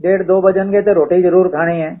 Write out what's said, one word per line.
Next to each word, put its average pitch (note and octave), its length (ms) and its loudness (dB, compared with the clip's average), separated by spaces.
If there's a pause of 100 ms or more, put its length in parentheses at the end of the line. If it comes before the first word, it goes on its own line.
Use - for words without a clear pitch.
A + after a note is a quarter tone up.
ਡੇਢ, F#3 220 0
ਦੋ F#3 200 0
ਵਜਣਗੇ G3 400 0
ਤੇ G3+ 120 2
ਰੋਟੀ F3 280 2
ਜ਼ਰੂਰ F3+ 260 2
ਖਾਣੀ E3 340 -4
ਹੈ। E3 180 -10